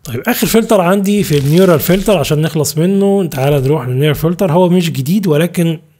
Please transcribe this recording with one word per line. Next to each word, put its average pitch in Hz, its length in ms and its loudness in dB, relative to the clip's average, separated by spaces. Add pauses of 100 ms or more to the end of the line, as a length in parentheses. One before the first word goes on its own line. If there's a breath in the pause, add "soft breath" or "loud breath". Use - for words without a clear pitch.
طيب، 120 220 -10
آخر 233 200 -2
فلتر 226 340 2
عندي 196 420 0
في 151 160 0
النيورال 160 420 4
فلتر 190 380 0
عشان 147 240 0
نخلص 156 360 -2
منه، 196 480 0
تعالى 143 340 0
نروح 131 280 -2
للنيورال 139 260 0
فلتر. 170 380 -2
هو 180 160 2
مش 170 220 2
جديد، 151 360 -2
ولكن 165 520 0 (220)